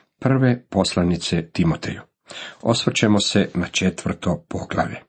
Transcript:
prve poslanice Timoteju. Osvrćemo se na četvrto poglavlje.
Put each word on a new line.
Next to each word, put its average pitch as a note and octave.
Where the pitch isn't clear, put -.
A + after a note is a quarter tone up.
prve C3
poslanice F2
Timoteju. D#2+
Osvrćemo A2+
se -
na F2
četvrto -
poglavlje. -